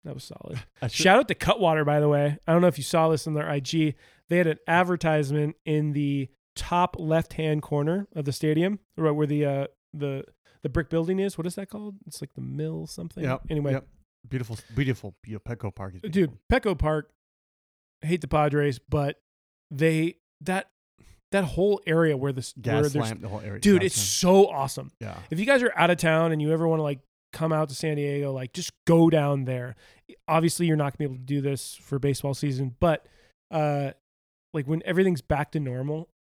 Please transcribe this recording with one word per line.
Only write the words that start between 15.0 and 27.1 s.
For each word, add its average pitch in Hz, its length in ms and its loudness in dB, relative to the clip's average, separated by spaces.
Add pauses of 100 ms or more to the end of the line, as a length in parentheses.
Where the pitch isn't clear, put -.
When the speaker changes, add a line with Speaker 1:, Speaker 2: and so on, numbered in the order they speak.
Speaker 2:
beautiful. 110 320 -12
Petco 110 220 -8
Park 95 200 -12
is 90 60 -16
Speaker 1:
Dude, 185 120 -8
Speaker 2:
beautiful. 170 260 0 (120)
Speaker 1:
Petco 202 280 2
Park, 151 320 -2 (920)
hate 160 200 0
the 147 60 -8
Padres, 147 520 2
but 147 420 -4 (500)
they, 160 460 2 (240)
that, 185 280 -4 (600)
that 196 140 2
whole 190 420 2
area 160 280 4
where 139 160 -2
this, 127 300 -8
Speaker 2:
Gas 113 120 0
Speaker 1:
where 143 100 4
there's 143 120 0
Speaker 2:
lamp, 113 260 -2
the 98 60 -10
whole 104 140 -6
area. 101 180 -10
Speaker 1:
Dude, 190 220 6
Speaker 2:
Gas 190 60 0
Speaker 1:
it's - 100 -2 (260)
Speaker 2:
lamp. 180 120 6 (120)
Speaker 1:
so - 40 -
awesome. 135 480 -6
Speaker 2:
Yeah. 101 180 -10 (120)
Speaker 1:
If 160 100 -4
you 214 60 -2
guys 262 180 4
are 233 120 0
out 170 140 4
of 175 80 4
town 165 340 2
and 151 100 0
you 151 120 0
ever 165 140 2
wanna, 160 160 2
like, 143 160 -4 (340)